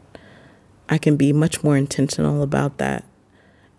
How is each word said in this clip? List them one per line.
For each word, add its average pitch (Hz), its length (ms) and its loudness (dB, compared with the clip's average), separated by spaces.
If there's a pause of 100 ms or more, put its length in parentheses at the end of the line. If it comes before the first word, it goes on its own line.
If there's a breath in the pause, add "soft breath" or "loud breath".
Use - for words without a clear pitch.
(880 loud breath)
I 156 80 0
can 151 180 2
be 143 160 2
much 151 320 0
more 147 140 4
intentional 147 640 -2
about 139 380 -2
that. 67 240 -4 (760 soft breath)